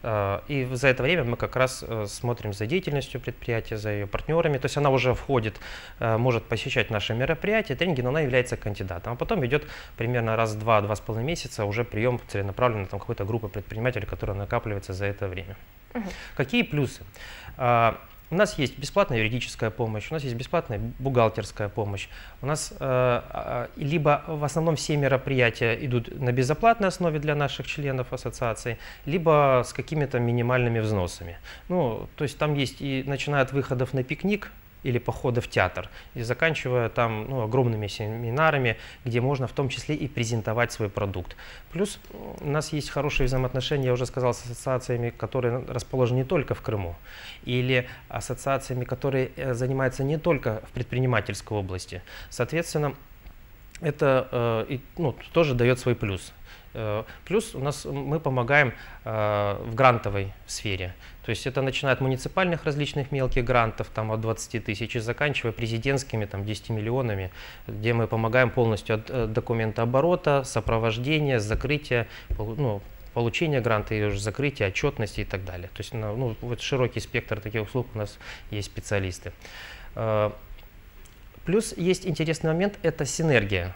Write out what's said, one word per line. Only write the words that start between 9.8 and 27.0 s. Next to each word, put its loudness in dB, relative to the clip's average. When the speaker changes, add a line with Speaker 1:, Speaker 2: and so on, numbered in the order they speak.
Speaker 1:
примерно 2
раз 2
в -4
два, 6
два 0
с -8
половиной -4
месяца -4
уже 0
приём 0
целенаправленно 0
там -6
какой-то -4
группы -2
предпринимателей, -4
которая -4
накапливается -4
за -4
это -4
время. -8
Speaker 2:
Мгм. -4
Speaker 1:
Какие 2
плюсы? -2
А, 6
у -2
нас 4
есть 0
бесплатная 2
юридическая 0
помощь, -4
у -4
нас -4
есть -4
бесплатная -2
бухгалтерская 2
помощь. -4
У -4
нас, -2
э, -14
а, 0
либо 4
в -4
основном 2
все 0
мероприятия 4
идут -2
на 2
безоплатной 4
основе 0